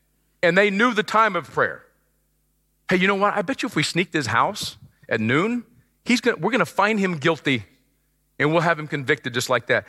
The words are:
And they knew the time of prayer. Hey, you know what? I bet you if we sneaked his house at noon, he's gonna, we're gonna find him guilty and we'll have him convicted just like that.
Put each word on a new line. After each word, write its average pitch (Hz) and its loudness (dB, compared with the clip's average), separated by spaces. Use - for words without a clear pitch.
And 170 4
they 208 4
knew 220 2
the 202 -2
time 214 2
of 143 -8
prayer. 90 -2
Hey, 185 2
you 185 2
know 202 2
what? 202 0
I 208 -2
bet 262 -6
you - -4
if - -8
we 247 0
sneaked - -4
his 147 -2
house 139 -2
at 113 -2
noon, 180 0
he's 240 0
gonna, 240 0
we're 185 -2
gonna 214 2
find 208 0
him 185 0
guilty 139 0
and 143 2
we'll 170 4
have 165 2
him 151 -10
convicted 143 -2
just 117 -2
like 123 0
that. 113 2